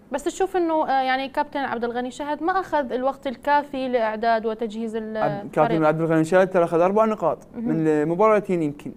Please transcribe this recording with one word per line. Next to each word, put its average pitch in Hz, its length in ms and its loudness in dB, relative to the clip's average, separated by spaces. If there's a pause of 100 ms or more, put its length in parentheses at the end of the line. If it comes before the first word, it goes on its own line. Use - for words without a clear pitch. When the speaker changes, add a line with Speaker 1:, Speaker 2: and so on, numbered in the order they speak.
(120)
Speaker 1:
بس - 120 -6
تشوف 370 320 -2
إنه، 320 320 0
آه، 269 140 2
يعني، 262 260 -2
كابتن 294 320 -4
عبد 233 240 -4
الغني 247 260 -4
شهد 294 320 -6
ما 370 180 0
أخذ 294 320 -2
الوقت 262 340 -4
الكافي 277 640 -2
لإعداد 226 580 0
وتجهيز 220 500 -4
ال-، 220 200 -6
Speaker 2:
عبد-، 208 340 -4
كابتن 151 220 2
Speaker 1:
الفريق؟ 160 160 4
Speaker 2:
عبد 160 120 2
الغني 160 240 2
شهد 185 260 4
ترى 180 140 4
أخذ 170 160 2
أربع 202 240 4
نقاط 208 340 0 (160)
Speaker 1:
مهم. 233 140 -10
Speaker 2:
من 156 400 2
مباراتين 196 540 2
يمكن. 147 340 -6